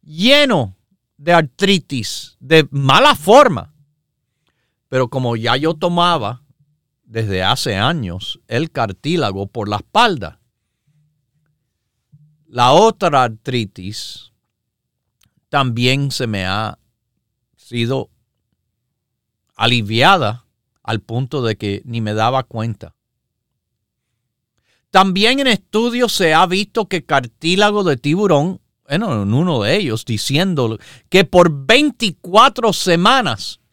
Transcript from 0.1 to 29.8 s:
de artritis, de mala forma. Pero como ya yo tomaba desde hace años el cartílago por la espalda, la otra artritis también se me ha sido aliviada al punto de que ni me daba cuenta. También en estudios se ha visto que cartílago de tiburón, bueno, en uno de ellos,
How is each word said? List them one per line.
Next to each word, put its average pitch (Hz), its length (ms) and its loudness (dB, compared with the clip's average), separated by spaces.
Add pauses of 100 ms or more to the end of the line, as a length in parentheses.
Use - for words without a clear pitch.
de 160 160 0
artritis, 165 1040 -2
de 151 320 2
mala 160 420 4
forma. 202 560 4 (1160)
Pero 131 200 -2
como 127 260 -4
ya 117 220 -2
yo 156 180 -2
tomaba 170 680 -2 (600)
desde 104 380 -4
hace 104 320 -2
años 101 720 -6
el 135 240 -6
cartílago 104 800 -4
por 104 200 -8
la 104 80 -4
espalda, 160 640 -2 (2000)
la 120 260 2
otra 170 520 4
artritis 110 1080 -8 (1160)
también 131 640 0
se 123 160 -4
me 101 160 -4
ha 104 340 -4 (760)
sido 120 520 -6 (1500)
aliviada 117 880 0 (400)
al 113 160 -6
punto 131 420 -6
de 110 140 -2
que 101 280 -6
ni 117 160 -8
me 107 140 -4
daba 123 300 0
cuenta. 110 500 -8 (2000)
También 196 500 2
en 269 80 0
estudios 233 640 -2
se 160 220 2
ha 175 120 6
visto 202 420 -4
que 180 160 -6
cartílago 185 800 0
de 156 140 0
tiburón, 170 640 0 (260)
bueno, 143 360 -4
en 101 120 -2
uno 147 280 0
de 123 140 0
ellos, 127 280 -4